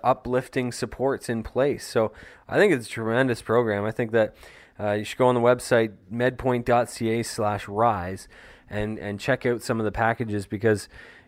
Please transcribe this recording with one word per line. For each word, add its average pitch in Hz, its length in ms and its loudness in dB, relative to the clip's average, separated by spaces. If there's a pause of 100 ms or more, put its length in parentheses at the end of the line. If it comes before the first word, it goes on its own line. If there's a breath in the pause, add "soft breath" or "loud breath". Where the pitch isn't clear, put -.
uplifting 127 640 -2
supports 123 580 -4
in 117 140 -2
place. 127 440 -2
So 110 260 0 (360 loud breath)
I - 100 -2
think 196 140 6
it's 120 140 -2
a - 40 -14
tremendous 117 520 0
program. 110 420 0
I 110 60 -2
think 113 220 -4
that, 110 240 2 (420 loud breath)
uh, 104 140 0
you 107 120 -2
should - 140 -12
go 127 80 4
on 127 80 6
the 123 60 2
website, 120 520 4 (200)
medpoint 123 520 0
dot 120 240 2
C 113 220 -4
A 117 120 0
slash 104 440 -4
rise, 101 640 0 (400 loud breath)
and, 107 300 -4
and 101 200 -6
check 131 280 -2
out 120 160 0
some 113 180 -2
of 110 40 0
the 104 80 -2
packages 110 540 0
because 107 420 0 (400 loud breath)